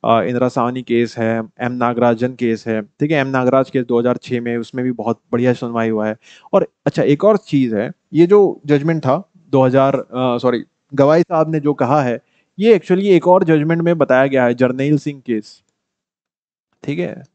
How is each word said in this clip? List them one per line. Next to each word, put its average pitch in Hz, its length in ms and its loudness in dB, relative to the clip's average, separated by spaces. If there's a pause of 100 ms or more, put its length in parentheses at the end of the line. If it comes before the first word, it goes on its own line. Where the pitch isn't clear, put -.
अ, 113 180 2
इंदिरा 123 260 -2
साहनी 123 340 -4
केस 117 360 -2
है, 113 240 -2 (180)
एम 123 120 -6
नागराजन 120 640 -2
केस 113 320 -4
है, 110 160 -4
ठीक 151 280 -6
है, 156 80 0
एम 135 100 -2
नागराज 131 420 0
केस 123 160 -4
दो 120 120 0
हज़ार 120 180 0
छह 120 240 -8
में, 120 160 -6
उसमें 123 280 -8
भी 127 80 -2
बहुत 113 280 -4 (120)
बढ़िया 123 200 0
सुनवाई 117 360 -4
हुआ 107 200 -2
है। 107 80 -6 (360)
और 190 160 0 (180)
अच्छा, 156 160 -2
एक 143 220 0
और 208 120 4
चीज़ 131 400 -2
है, 113 140 -4 (220)
ये 160 140 4
जो 196 400 4
जजमेंट 147 360 0
था 143 200 0 (280)
दो 131 140 4
हज़ार, 135 320 2
अ, 123 420 -4
सॉरी, 120 260 -2 (300)
गवाही 147 280 4
साहब 160 280 -2
ने 156 100 -2
जो 143 140 -2
कहा 139 280 0
है, 120 180 -4 (380)
ये 208 200 4
actually 190 260 -2
एक 180 240 4
और 185 160 6
जजमेंट 160 380 0
में 170 160 2
बताया 131 280 2
गया 131 180 0
है, 120 100 0
जरनैल 131 440 0
सिंह 143 280 -8
केस, 110 360 -8 (1200)
ठीक 147 160 -8
है 175 240 -8 (120)